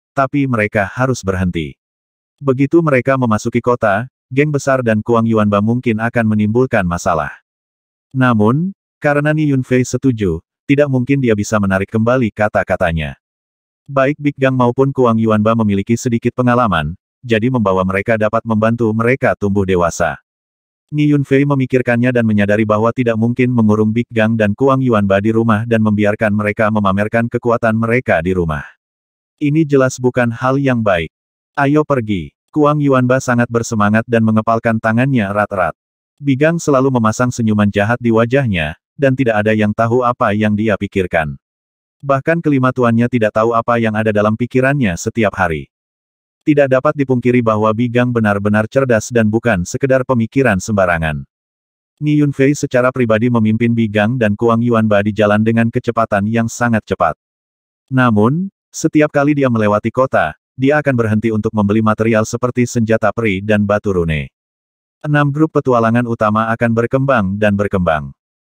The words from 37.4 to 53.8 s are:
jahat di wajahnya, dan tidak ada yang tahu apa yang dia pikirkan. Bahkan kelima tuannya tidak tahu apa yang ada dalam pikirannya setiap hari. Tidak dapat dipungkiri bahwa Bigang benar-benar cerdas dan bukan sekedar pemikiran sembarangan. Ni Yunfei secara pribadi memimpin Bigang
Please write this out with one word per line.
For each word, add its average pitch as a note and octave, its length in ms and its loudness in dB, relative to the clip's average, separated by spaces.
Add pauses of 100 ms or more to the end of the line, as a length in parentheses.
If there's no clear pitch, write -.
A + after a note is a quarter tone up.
jahat G#2 320 -2
di A#2 80 0
wajahnya, A2+ 640 0 (240)
dan C#3 140 2
tidak A2+ 340 0
ada A2 80 2
yang G#2+ 160 0
tahu A#2 300 0
apa A#2+ 320 0
yang G#2+ 240 0
dia G#2+ 180 0
pikirkan. F2 600 -4 (640)
Bahkan C#3+ 400 0
kelima C3 320 2
tuannya A#2 400 2
tidak A2 240 0
tahu A2+ 160 2
apa A#2 240 0
yang A2+ 160 -2
ada G#2+ 220 -2
dalam G#2 180 2
pikirannya B2+ 640 0
setiap G#2+ 400 -2
hari. D#2+ 320 -4 (800)
Tidak C#3+ 240 2
dapat C3 240 2
dipungkiri B2 480 0
bahwa A2 320 2
Bigang B2 400 0
benar-benar G#2 560 0
cerdas B2 400 0
dan A2+ 160 2
bukan G#2+ 400 -2
sekedar C3 400 0
pemikiran A#2 560 0
sembarangan. E2 640 -2 (720)
Ni D3 240 0
Yunfei C#3+ 320 2
secara B2+ 400 0
pribadi A2+ 320 0
memimpin A#2 480 2
Bigang A2 400 0